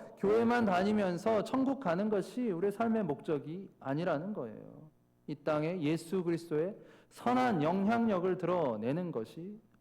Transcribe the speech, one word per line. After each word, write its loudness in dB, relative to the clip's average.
교회만 4
다니면서 2
천국 0
가는 0
것이 0
우리의 0
삶의 2
목적이 -4
아니라는 -2
거예요. -8
이 -8
땅에 -2
예수 -2
그리스도의 -2
선한 2
영향력을 2
드러내는 0
것이 -8